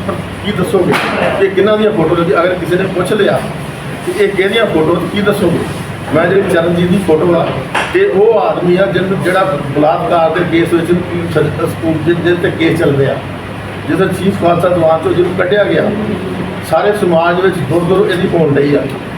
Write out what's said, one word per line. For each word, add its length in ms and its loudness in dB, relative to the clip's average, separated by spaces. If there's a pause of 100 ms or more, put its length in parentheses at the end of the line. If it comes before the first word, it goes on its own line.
ਪ-, 380 -8
ਕੀ 60 -4
ਦੱਸੋਗੇ? 400 0 (520)
ਇਹ 60 0
ਕਿਹਨਾਂ 280 2
ਦੀਆਂ 140 2
ਫੋਟੋ 240 0
ਨੇ? 60 0
ਅਗਰ 320 2
ਕਿਸੇ 220 -2
ਨੇ 80 0
ਪੁੱਛ 280 -2
ਲਿਆ 280 2 (680)
ਕਿ 180 0
ਇਹ 40 2
ਕਿਹਦੀਆਂ 380 0
ਫੋਟੋ, 460 0
ਕੀ 100 0
ਦੱਸੋਗੇ? 360 0 (560)
ਮੈਂ 120 2
ਜਿਹੜੀ 160 2 (100)
ਚਰਨਜੀਤ 380 2
ਦੀ 160 4
ਫੋਟੋ 280 4
ਆ, 120 2 (500)
ਇਹ 140 4
ਉਹ 300 4
ਆਦਮੀ 360 2
ਆ 100 2
ਜਿਹਨੂੰ, 360 -2
ਜਿਹੜਾ 360 0 (180)
ਬਲਾਤਕਾਰ 540 2
ਦੇ 100 -2 (120)
ਕੇਸ 200 2
ਵਿੱਚ 200 2 (420)
ਸ-, 40 2
ਸ-, 680 -2
ਜਿ-, 80 2
ਜਿਹਦੇ 180 0
'ਤੇ 180 0
ਕੇਸ 280 0
ਚੱਲ 180 2
ਰਿਹਾ, 180 2 (720)
ਜਿਸ 300 0
ਚੀਫ 220 -2
ਖਾਲਸਾ 280 2
ਦੀਵਾਨ 340 2
ਚੋਂ 100 0
ਜਿਹਨੂੰ 260 0
ਕੱਢਿਆ 260 2
ਗਿਆ, 260 0 (800)
ਸਾਰੇ 220 2
ਸਮਾਜ 480 2
ਵਿੱਚ 180 2
ਦੁਰ 260 0
ਦੁਰ 220 2
ਇਹਦੀ 220 0
ਹੋਣ 260 2
ਡਈ 200 2
ਆ। 60 2 (380)